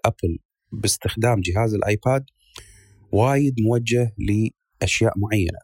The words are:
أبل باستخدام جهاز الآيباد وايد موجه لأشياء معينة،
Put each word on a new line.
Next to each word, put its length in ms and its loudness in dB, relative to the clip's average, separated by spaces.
أبل 320 -2
باستخدام 720 -2
جهاز 320 0
الآيباد 520 0
وايد 480 2
موجه 580 2
لأشياء 1000 -2
معينة، 460 -2